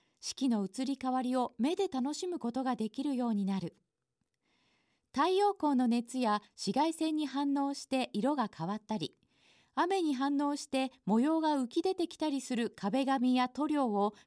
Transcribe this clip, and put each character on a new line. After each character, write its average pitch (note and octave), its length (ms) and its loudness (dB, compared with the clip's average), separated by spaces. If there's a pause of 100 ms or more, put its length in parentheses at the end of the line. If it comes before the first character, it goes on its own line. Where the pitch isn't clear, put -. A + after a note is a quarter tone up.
(220)
四 - 140 -8
季 C4+ 120 0
の G#3+ 160 2
移 B3+ 220 -4
り C#4 160 -2
変 B3+ 100 -2
わ B3+ 100 0
り B3 140 0
を B3 220 -2
目 D4 180 0
で F#4+ 140 0
楽 C4 240 -2
し - 140 -6
む F4 120 -4
こ A#3 140 -4
と C4 100 -2
が B3 140 0
で A3 120 -4
き C#4 140 -6
る C#4 140 -2
よ A#3+ 120 0
う A3 40 0
に G3+ 100 0
な F#3+ 160 0
る。 E3+ 160 -8 (1400)
太 D4 120 4
陽 G4+ 260 4
光 D4 220 0
の B3 120 4
熱 A#3+ 300 0
や G#3 240 2 (140)
紫 - 180 -4
外 D#4+ 200 2
線 D#4+ 220 -2
に D4+ 120 -2
反 C#4 280 0
応 C#4 200 -2
し - 120 -12
て C4 260 -2
色 B3+ 220 0
が A3+ 200 -2
変 E3 120 -6
わ G#3 80 -4
っ A3 40 -8
た - 180 -6
り、 - 180 -6 (600)
雨 F4+ 260 2
に D4+ 140 0
反 C#4 220 0
応 C#4+ 180 0
し - 120 -10
て C4 240 -2 (140)
模 G#3+ 140 2
様 D#4 200 2
が D#4 160 2
浮 B3+ 120 0
き E4 160 0
出 F#4+ 100 2
て F4 140 0
き - 100 -18
た D#4 140 -2
り C4+ 100 -2
す B3+ 140 -4
る A3+ 200 0
壁 A#3 300 0
紙 B3+ 300 4
や B3+ 120 2
塗 C4+ 200 -2
料 C#4+ 220 2
を G3+ 260 2 (120)